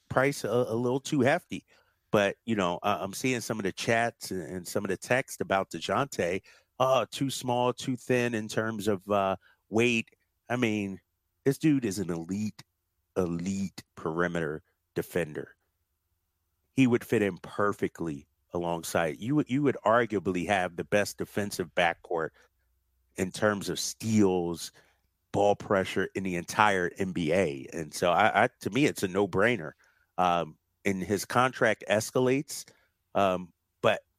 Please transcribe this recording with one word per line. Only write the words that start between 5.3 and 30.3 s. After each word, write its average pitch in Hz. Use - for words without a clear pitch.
about 95
DeJounte. 95
"Oh, 131
too 139
small, 123
too 131
thin 120
in 110
terms 110
of, 98
uh, 98
weight." 113
I 120
mean, 107
this 139
dude 143
is 95
an 85
elite, 92
elite 92
perimeter 82
defender. 76
He 135
would 120
fit 113
in 92
perfectly 85
alongside. 85
You 127
would, 147
you 139
would 135
arguably 101
have 92
the 82
best 101
defensive 95
backcourt 85
in 95
terms 101
of 85
steals, 92
ball 101
pressure 95
in 98
the 90
entire 92
N 95
B 80
A. 76
And 78
so, 87
I, 101
I, 127
to 107
me, 131
it's -
a 101
no-brainer. 95
Um, 87